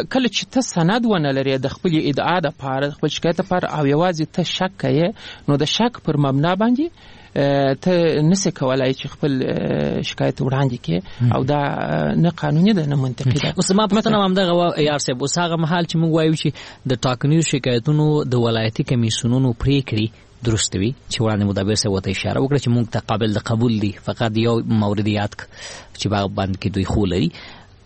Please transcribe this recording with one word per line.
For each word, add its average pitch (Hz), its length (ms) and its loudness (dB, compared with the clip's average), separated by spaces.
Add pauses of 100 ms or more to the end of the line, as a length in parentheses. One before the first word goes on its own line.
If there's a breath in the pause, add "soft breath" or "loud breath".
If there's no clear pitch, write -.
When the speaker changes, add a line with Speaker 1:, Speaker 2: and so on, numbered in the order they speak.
Speaker 1:
کله 254 180 2
چې - 240 -4
ته 262 100 0
سند 202 440 0
ونه 170 260 2
لرې 135 260 0
د 131 100 -2
خپلې 156 380 0
ادعا 143 340 0
دپاره، 139 480 -4
د 147 40 -4
خپل 151 160 -4
شکایت 165 340 -2
دپاره 180 260 -2
او 151 180 -2
یوازې 156 480 2
ته 180 100 0
شک - 420 -4
کوې، 151 280 2 (360 loud breath)
نو 143 80 4
د 143 60 0
شک 220 400 -2
پر 160 140 0
مبنا 143 380 2
باندې، 240 280 2 (520 loud breath)
اه، 139 380 2
ته 165 480 2
نسې 180 280 2 (100)
کولای 131 340 2
چې - 140 -10
خپل، 135 360 -2
اه، - 580 -2
شکایت 135 400 -4
وړاندې 135 360 0 (100)
کړې. 170 140 -2 (200 loud breath)
Speaker 2:
مهم. 120 120 4
Speaker 1:
او 135 100 2
دا، 139 120 0
اه، 147 600 -2
نه 160 140 4
قانوني 165 440 2
ده، 165 120 0
نه 143 100 0
منطقي 131 360 0
ده. 143 260 -2
Speaker 2:
اوس 185 140 0
ما 208 160 2
پوښتنه 202 100 2
Speaker 1:
مثلاً 214 280 2
Speaker 2:
هم 185 80 2
دغه 185 200 2
وه، 175 260 2
یار 147 180 2
صاحب، 131 240 -4
اوس 139 180 0
هغه 170 160 0
مهال 165 300 0
چې - 100 -4
موږ 165 180 2
وایو 160 200 4
چې 151 180 -2 (360 loud breath)
د 131 60 2
ټاکنیزو 143 540 2
شکایتونو 151 760 2
د 127 120 -2
ولایتي 113 480 0
کمیسیونونو 120 680 2
پریکړې 123 560 0 (360 soft breath)
درسته 110 360 0
وي، 110 160 0 (140)
چې - 60 -8
وړاندې 107 280 0
مدبر 98 300 0
صاحب 101 200 0
ورته 95 160 -2
اشاره 101 320 -2
وکړه 139 160 0
چې 123 100 -2
موږ 120 220 2
ته - 100 -4
قابل 110 340 -2
د 101 40 0
قبول 113 420 0
دي، 104 160 -2 (100)
فقط 117 320 -2
یو 117 280 2
مورد 104 420 0
یاد 104 220 0
کړه - 180 -16 (500 loud breath)
چې - 120 -4
په 101 60 0
هغه 101 120 0
باندې 98 380 -2
کې 101 40 -2
دوی 95 140 -2
خو 104 220 0
لري. 98 260 0 (540 loud breath)